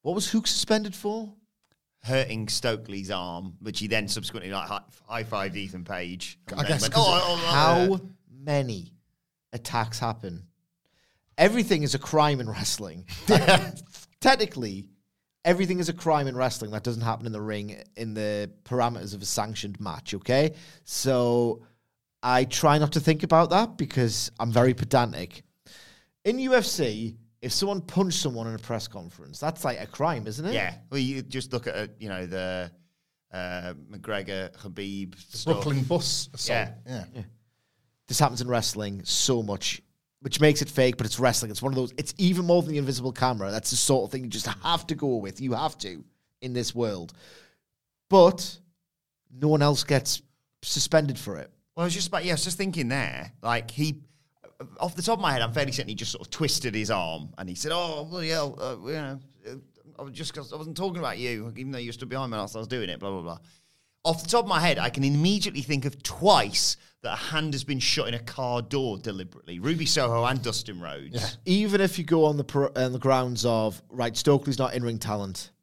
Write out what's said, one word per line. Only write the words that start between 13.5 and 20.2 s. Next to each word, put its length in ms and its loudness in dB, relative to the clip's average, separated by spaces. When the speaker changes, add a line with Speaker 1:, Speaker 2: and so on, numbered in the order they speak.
Speaker 1:
Technically, 680 2
everything 340 4
is 100 0
a 40 -4
crime 340 2
in 100 -4
wrestling 360 -2
that 100 -6
doesn't 200 -4
happen 240 -2
in 60 -6
the 80 -8
ring 400 -6
in 180 -8
the 360 -2
parameters 500 -2
of 80 -12
a 40 -8
sanctioned 540 -4
match, 340 -8
okay? 400 2